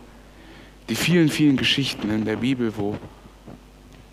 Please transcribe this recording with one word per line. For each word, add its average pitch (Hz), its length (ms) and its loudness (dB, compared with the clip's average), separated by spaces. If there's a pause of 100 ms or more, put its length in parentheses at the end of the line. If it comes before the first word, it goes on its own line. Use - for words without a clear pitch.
(880)
die 113 60 -2
vielen, 160 340 4
vielen 143 260 4
Geschichten 120 540 -2
in 107 160 0
der 107 120 -2
Bibel, 120 400 -2
wo 104 200 -4 (1160)